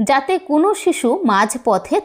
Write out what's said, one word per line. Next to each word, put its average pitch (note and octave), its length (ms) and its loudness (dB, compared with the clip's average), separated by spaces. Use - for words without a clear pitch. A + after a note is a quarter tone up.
যাতে C4+ 340 0
কোনো D#4+ 360 2
শিশু D#4 500 0
মাঝপথে A3 800 0